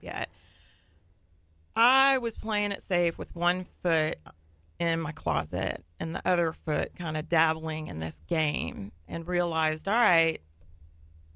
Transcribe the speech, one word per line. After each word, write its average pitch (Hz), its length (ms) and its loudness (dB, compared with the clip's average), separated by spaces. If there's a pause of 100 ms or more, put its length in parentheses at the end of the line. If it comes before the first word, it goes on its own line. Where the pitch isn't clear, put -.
yet. - 280 -8 (1500)
I 269 440 6
was 233 180 -4
playing 208 340 -2
it - 100 -6
safe 175 360 2
with - 180 -10
one 175 300 0 (160)
foot 160 340 2 (640)
in 165 200 0
my 156 120 -2
closet - 720 -2 (160)
and 165 160 -4
the - 120 -4
other 170 240 2
foot 156 440 -4
kinda 156 280 -4
dabbling 160 640 0
in 165 120 -8
this 160 280 -8
game, 160 640 -2 (160)
and 165 200 -8
realized, 160 600 0
"All 196 60 0
right, 170 460 4 (960)